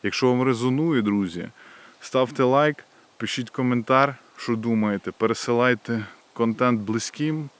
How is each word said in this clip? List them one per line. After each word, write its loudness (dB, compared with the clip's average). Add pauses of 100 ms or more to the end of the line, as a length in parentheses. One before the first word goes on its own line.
Якщо 0
вам 2
резонує, 0
друзі, -2 (520)
ставте 0
лайк, 2 (320)
пишіть -6
коментар, 2 (200)
що -2
думаєте, 0
пересилайте 0 (260)
контент 0
близьким -4